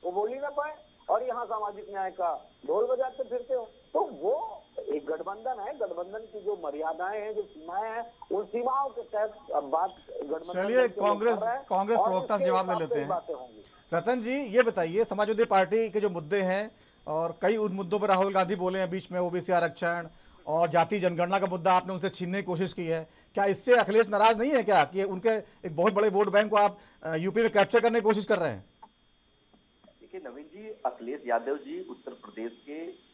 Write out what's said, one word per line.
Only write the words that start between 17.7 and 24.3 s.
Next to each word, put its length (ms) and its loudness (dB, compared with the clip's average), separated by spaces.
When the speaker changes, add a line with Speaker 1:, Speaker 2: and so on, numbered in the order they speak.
Speaker 2:
मुद्दों 280 -2
पर 80 0
राहुल 260 4
गांधी 220 2
बोले 240 -2
हैं 100 -2
बीच 220 -8
में, 80 -4
ओबीसी 340 0
आरक्षण 540 0
और 200 2
जाति 320 2
जनगणना 400 2
का 80 0
मुद्दा 260 2
आपने 200 2
उनसे 160 -2
छीनने 280 -4
की 60 -4
कोशिश 300 -2
की 140 -6
है, 220 -2
क्या 120 2
इससे 300 4
अखिलेश 340 4
नाराज 300 6